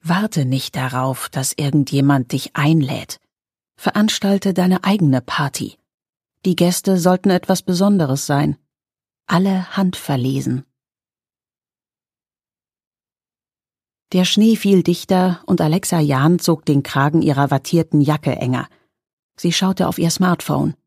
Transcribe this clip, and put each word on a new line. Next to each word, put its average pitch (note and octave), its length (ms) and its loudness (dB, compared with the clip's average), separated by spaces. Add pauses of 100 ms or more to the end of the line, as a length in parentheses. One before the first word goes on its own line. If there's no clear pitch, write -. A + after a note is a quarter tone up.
Warte F3 360 -2
nicht C3 320 -4
darauf, B2+ 500 -4
dass - 300 -6
irgendjemand C#3 720 0
dich - 240 -8
einlädt. C#3+ 640 0 (560)
Veranstalte G3+ 800 -2
deine F3+ 320 0
eigene E3+ 340 2
Party. - 560 -6 (720)
Die F3+ 100 2
Gäste F3+ 420 0
sollten F3+ 320 2
etwas F#3 320 0
Besonderes F3+ 640 0
sein. D3 300 0 (680)
Alle F#3 500 -2
handverlesen. C3+ 880 -2 (3500)
Der F#3 100 2
Schnee G#3+ 320 4
fiel G3 260 4
dichter F#3 640 0
und F#3 140 0
Alexa E3 400 0
Jahn D3 400 2
zog - 240 -2
den C#3+ 200 2
Kragen D3 380 0
ihrer C#3+ 300 2
wattierten D#3+ 480 0
Jacke D3+ 380 0
enger. B2+ 320 -4 (680)
Sie - 160 -2
schaute F#3 380 0
auf - 100 -6
ihr E3 100 2
Smartphone. D3+ 680 0 (120)